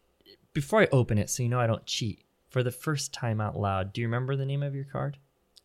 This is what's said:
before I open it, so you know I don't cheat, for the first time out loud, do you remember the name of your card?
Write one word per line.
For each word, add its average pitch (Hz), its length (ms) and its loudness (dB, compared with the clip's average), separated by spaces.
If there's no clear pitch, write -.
before 185 280 4
I 185 100 8
open 117 260 4
it, 101 120 0
so - 140 -4
you 120 60 0
know 123 100 0
I 117 80 4
don't 113 180 0
cheat, - 360 -6
for 127 140 0
the 123 80 -2
first - 420 -4
time 113 260 -2
out 107 180 -4
loud, 98 360 -2
do 120 80 -6
you 117 60 -2
remember 127 280 -2
the 135 100 -2
name 139 160 -2
of 139 140 -4
your 139 80 -6
card? 139 340 -6